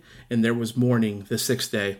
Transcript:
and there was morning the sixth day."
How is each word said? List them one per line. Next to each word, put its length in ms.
and 120
there 120
was 220
morning 520
the 80
sixth 340
day." 300